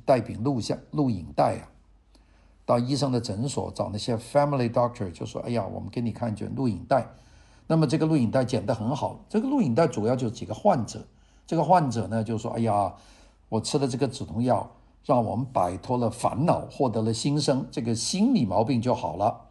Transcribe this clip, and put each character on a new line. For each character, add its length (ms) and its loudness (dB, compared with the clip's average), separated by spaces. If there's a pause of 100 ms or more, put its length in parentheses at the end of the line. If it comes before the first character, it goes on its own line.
带 160 6
柄 240 -6
录 160 0
像， 180 -4 (140)
录 180 2
影 160 -4 (100)
带 240 2
啊， 100 -16 (960)
到 120 4
医 200 0
生 160 0
的 80 2
诊 260 -4
所 260 -4
找 200 -4
那 40 -6
些 200 -2
family 520 2
doctor， 400 0
就 160 -10
说 220 -8
：“哎 40 -6
呀， 140 -2
我 140 -10
们 100 -10
给 120 -6
你 100 -2
看 220 -6
一 20 -4
卷 180 -8
录 140 -2
影 180 -2
带。” 220 2 (600)
那 100 4
么 100 4
这 100 2
个 80 2
录 120 2
影 120 2
带 140 2
剪 220 -2
得 100 0
很 180 -2
好， 360 -6
这 100 0
个 80 0
录 140 2
影 120 2
带 140 4
主 180 -4
要 120 2
就 120 -2
几 160 -10
个 80 -10
患 320 2
者， 160 -12 (460)
这 80 -2
个 80 2
患 260 6
者 180 -2
呢 140 -2
就 160 -2
说 220 -6
：“哎 0 -
呀， 340 2 (540)
我 140 0
吃 180 -2
了 80 2
这 100 -4
个 80 0
止 200 -6
痛 180 -4
药， 260 2 (360)
让 180 4
我 120 -2
们 180 -2
摆 240 0
脱 200 -2
了 120 0
烦 360 -2
恼， 240 2
获 200 0
得 120 0
了 120 0
新 260 0
生， 320 2
这 100 -6
个 140 0
心 380 2
理 120 4
毛 180 2
病 180 2
就 120 2
好 220 -4
了。” 360 0